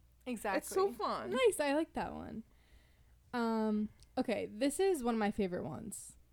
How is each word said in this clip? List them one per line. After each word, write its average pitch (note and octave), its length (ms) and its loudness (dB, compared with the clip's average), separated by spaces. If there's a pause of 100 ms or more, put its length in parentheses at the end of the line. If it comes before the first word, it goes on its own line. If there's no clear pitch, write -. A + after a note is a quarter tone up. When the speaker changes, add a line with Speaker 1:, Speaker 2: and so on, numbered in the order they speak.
(260)
Speaker 1:
Exactly. A3+ 320 -2
Speaker 2:
It's - 120 -6
so F#4+ 200 2
fun. B3 400 -4
Speaker 1:
Nice. A4 300 4
I C#4+ 140 2
like D#4 200 0
that - 180 -4
one. - 300 -10 (920)
Um, A3 540 2 (300)
okay, G3+ 340 0
this C4+ 280 0
is F#4 240 4
one A#3 100 2
of A3+ 60 2
my G#3 100 2
favorite F#3 340 -2
ones. - 480 -10 (200)